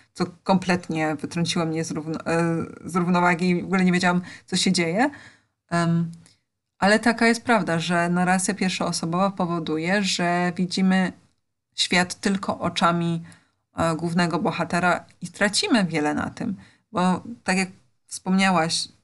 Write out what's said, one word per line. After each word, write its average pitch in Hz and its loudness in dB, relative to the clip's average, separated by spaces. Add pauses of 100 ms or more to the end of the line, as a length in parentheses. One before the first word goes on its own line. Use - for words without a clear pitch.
(140)
co 175 -2 (180)
kompletnie 175 0
wytrąciło 165 -2
mnie 160 -2
z 160 -8
równo-, 156 -6
e, 165 0 (200)
z 165 -6
równowagi 175 2
i 175 2
w - -8
ogóle 185 2
nie 180 4
wiedziałam, 180 2 (240)
co - -6
się 185 2
dzieje. 175 0 (600)
Em, 170 0 (680)
ale 208 4
taka 233 2
jest 233 2
prawda, 170 2
że 170 2
narracja 180 2
pierwszoosobowa 180 -2
powoduje, 170 -2
że 180 0
widzimy 185 0 (640)
świat 180 0
tylko 196 -2
oczami, 170 0 (520)
e, 165 0
głównego 170 0
bohatera 175 0 (160)
i 180 -12
tracimy 214 2
wiele 151 -2
na - -4
tym. - -8 (360)
Bo 180 0 (200)
tak 185 0
jak 185 -2 (360)
wspomniałaś, 185 0 (160)